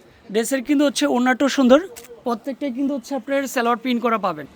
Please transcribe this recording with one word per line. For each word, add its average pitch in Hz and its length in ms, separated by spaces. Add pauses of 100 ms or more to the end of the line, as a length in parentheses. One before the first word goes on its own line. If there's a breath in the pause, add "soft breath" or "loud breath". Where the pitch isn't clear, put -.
(320 soft breath)
ড্রেসের 233 320
কিন্তু 294 220
হচ্ছে 285 220
ওড়নাটাও 254 400
সুন্দর, 254 320 (440)
প্রত্যেকটাই 247 480
কিন্তু 277 240
হচ্ছে 277 200
আপনার 277 320
সালোয়ার 240 300
প্রিন্ট 240 240
করা 226 160
পাবেন। 170 280 (100)